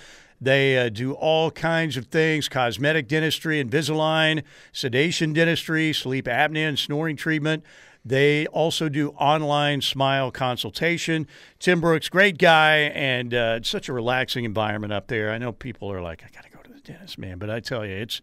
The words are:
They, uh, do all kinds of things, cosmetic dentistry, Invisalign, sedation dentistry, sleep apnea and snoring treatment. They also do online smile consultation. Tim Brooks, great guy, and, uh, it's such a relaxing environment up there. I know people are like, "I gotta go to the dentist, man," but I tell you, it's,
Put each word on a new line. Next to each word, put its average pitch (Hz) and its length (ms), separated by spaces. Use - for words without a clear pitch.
They, 135 360
uh, 123 120
do 120 240
all 160 400
kinds 165 440
of 123 100
things, 160 420
cosmetic 131 580
dentistry, 156 560
Invisalign, 156 800
sedation 151 600
dentistry, 160 600
sleep 131 320
apnea 151 440
and 139 80
snoring 151 380
treatment. 156 480
They 143 440
also 160 400
do 147 220
online 147 720
smile 135 500
consultation. 156 960
Tim 175 200
Brooks, 160 280
great 185 300
guy, 156 400
and, 135 540
uh, 117 260
it's 120 100
such 202 200
a 147 40
relaxing 123 520
environment 107 480
up 101 140
there. 107 240
I 113 80
know 120 140
people 104 400
are 92 100
like, 82 220
"I - 100
gotta - 160
go - 100
to - 120
the - 80
dentist, - 380
man," 92 200
but 104 100
I 117 120
tell 113 260
you, 95 80
it's, 110 280